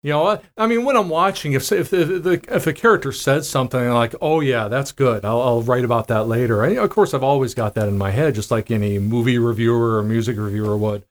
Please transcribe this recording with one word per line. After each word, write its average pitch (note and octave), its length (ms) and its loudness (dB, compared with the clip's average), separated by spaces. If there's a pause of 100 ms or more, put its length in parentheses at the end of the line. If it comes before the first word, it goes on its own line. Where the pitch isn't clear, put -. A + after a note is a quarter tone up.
you D3 80 -4
know, D#3 160 2
I, G#3 120 0 (160)
I A3 120 0
mean, A#3 180 0
when C4+ 100 2
I'm G3 140 2
watching, E3 440 0
if, C3+ 180 -2
if, F#3 200 0
if F3 320 0
the, F3 260 0
if E3+ 180 0
a D#3 40 2
character F3+ 400 2
says C#3+ 380 -2
something B2+ 400 -2
like, A#2 320 0
"Oh D#3 200 2
yeah, A#2+ 260 0
that's C3+ 240 -4
good. A2+ 340 0
I'll, A#2 160 2
I'll A#2+ 220 2
write B2 200 2
about A#2 240 0
that A2 200 0
later." A2+ 360 2
I, F#3 120 2
of - 160 0
course, G3+ 220 2
I've C3 100 -2
always C3+ 320 0
got A2 180 -2
that G#2+ 140 0
in G2+ 100 0
my G2 140 0
head, C3+ 240 0
just G#2+ 160 -6
like A2 180 -2
any G#2 300 0
movie A#2 380 0
reviewer A#2 600 2
or G#2 60 0
music A2 340 -2
reviewer G#2 400 -2
would. G#2 340 -2